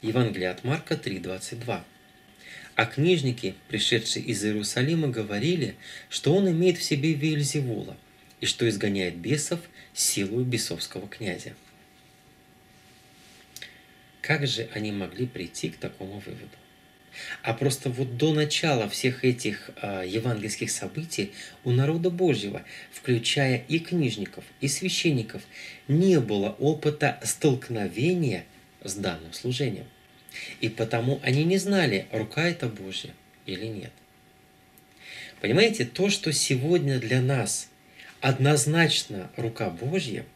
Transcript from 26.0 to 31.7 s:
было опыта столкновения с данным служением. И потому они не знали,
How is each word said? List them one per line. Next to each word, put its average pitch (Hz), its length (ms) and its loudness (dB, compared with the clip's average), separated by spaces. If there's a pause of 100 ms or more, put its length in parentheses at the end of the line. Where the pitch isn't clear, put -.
было 104 380 2
опыта 147 640 0
столкновения 123 1200 0 (380)
с 95 120 -6
данным 85 360 -4
служением. 123 540 -4 (760)
И 117 100 0
потому 117 520 0
они 131 220 4
не 180 140 4
знали, 180 540 2